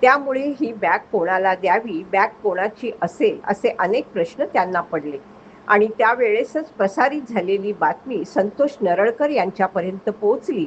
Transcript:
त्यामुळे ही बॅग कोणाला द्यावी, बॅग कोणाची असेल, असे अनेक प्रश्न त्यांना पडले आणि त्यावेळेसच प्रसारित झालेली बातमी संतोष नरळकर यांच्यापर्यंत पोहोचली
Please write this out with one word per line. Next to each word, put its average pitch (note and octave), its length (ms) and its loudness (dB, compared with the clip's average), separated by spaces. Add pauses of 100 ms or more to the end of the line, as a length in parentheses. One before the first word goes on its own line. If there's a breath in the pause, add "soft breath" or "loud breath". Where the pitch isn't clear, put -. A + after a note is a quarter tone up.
त्यामुळे C4+ 480 2
ही B3+ 240 -4
बॅग F#3+ 260 0 (120)
कोणाला F#3 440 2
द्यावी, F#3 480 -2
बॅग F#3+ 240 2 (160)
कोणाची G#3 480 -2 (100)
असेल, F#3+ 460 0
असे G3+ 320 0
अनेक G#3+ 280 0
प्रश्न - 380 -4
त्यांना F#3 360 0
पडले D3 360 -6 (500 loud breath)
आणि G#3 200 4
त्यावेळेसच A#3+ 840 0
प्रसारित B3+ 600 0
झालेली G3 440 -2
बातमी F3+ 520 -2
संतोष G#3 440 0 (120)
नरळकर A3 480 2
यांच्यापर्यंत F#3+ 800 -2
पोहोचली G#3 580 -2